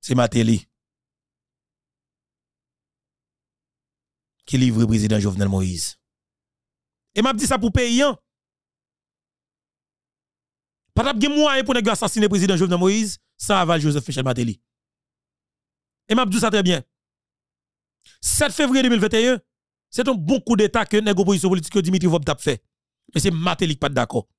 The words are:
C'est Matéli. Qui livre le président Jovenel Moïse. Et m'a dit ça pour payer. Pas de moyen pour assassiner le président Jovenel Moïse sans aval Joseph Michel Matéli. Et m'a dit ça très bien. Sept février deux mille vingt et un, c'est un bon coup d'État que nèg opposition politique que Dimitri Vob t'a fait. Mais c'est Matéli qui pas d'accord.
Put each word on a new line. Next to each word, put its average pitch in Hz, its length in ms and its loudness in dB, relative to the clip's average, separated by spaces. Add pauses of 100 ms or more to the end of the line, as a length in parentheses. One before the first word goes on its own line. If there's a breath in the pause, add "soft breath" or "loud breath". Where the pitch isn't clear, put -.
C'est - 140 -4
Matéli. 113 540 0 (3750)
Qui 139 120 -2
livre 123 220 2
le 117 60 4
président 107 320 2
Jovenel 98 300 0
Moïse. 92 480 -4 (1200)
Et 208 60 0
m'a 262 100 0
dit 240 140 -4
ça 262 120 0
pour 214 140 -2
payer. 247 320 2 (3000)
Pas 262 180 0
de 233 160 0
moyen 294 360 2
pour 247 120 0
assassiner 214 500 0
le - 20 2
président 190 280 2
Jovenel 175 220 0
Moïse 202 400 0 (180)
sans - 200 -2
aval 170 240 0
Joseph 147 260 -2
Michel 131 180 -6
Matéli. 120 380 -4 (1500)
Et 214 60 0
m'a 247 120 2
dit 202 140 -2
ça 220 100 2
très 202 120 0
bien. 175 200 0 (1400 soft breath)
Sept - 320 0
février 269 300 2
deux 254 60 2
mille 240 100 2
vingt 214 160 0
et 226 140 2
un, 247 120 0 (500)
c'est 240 180 -2
un 269 60 0
bon 190 260 0
coup 233 160 0
d'État 208 280 0
que 208 120 -2
nèg 208 220 2
opposition 190 300 2
politique 180 240 -2
que 202 60 2
Dimitri 180 300 0
Vob 160 160 0
t'a 147 100 -4
fait. - 300 -4 (500)
Mais 160 60 0
c'est 190 100 0
Matéli 170 440 -2
qui 131 40 -14
pas 143 100 -4
d'accord. 123 400 -4 (100)